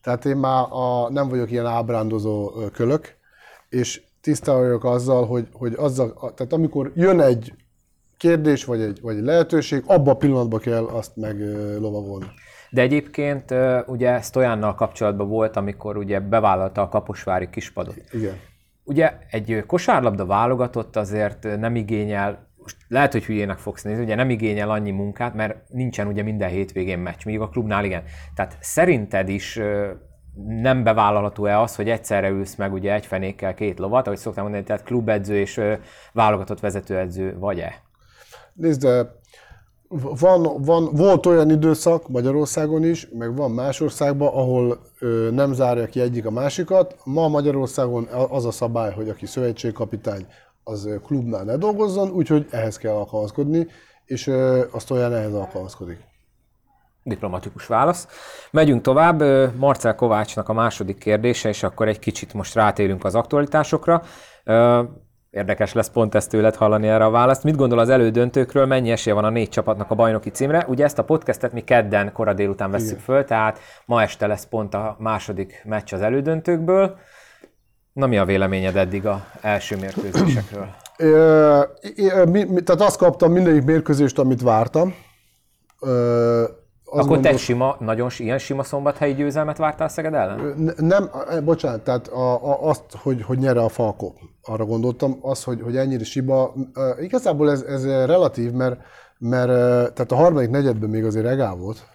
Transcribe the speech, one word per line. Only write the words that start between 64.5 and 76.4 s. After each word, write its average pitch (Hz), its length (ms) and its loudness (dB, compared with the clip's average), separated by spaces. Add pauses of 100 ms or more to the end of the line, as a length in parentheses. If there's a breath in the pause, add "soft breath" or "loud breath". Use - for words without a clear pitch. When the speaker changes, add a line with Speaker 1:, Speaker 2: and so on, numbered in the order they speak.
Speaker 2:
érdekes 101 440 -2
lesz 113 160 0
pont 110 260 0
ezt 101 140 0
tőled 107 260 4
hallani 107 320 2
erre 110 180 6
a 110 40 6
választ. 123 340 4
Mit 151 120 2
gondol 123 240 2
az 117 100 4
elődöntőkről, 123 760 4
mennyi 131 260 2
esélye 110 240 0
van 107 100 2
a 107 40 2
négy 113 200 -2
csapatnak 104 420 -2
a 113 40 0
bajnoki 110 340 2
címre? 151 380 0
Ugye 131 160 0
ezt 143 140 0
a 139 60 0
podcastet 127 500 -2
mi 117 80 -8
kedden 104 500 2
kora 107 220 0
délután 98 380 -2
vesszük 110 180 -4
Speaker 1:
Igen. 98 140 -10
Speaker 2:
föl, 135 220 2
tehát 110 340 0 (260 loud breath)
ma 117 160 2
este 104 260 -2
lesz 104 180 -4
pont 107 280 -6
a 104 260 -4
második 104 680 -6
meccs 107 280 -6
az 95 80 -4
elődöntőkből. 160 960 0 (1000 soft breath)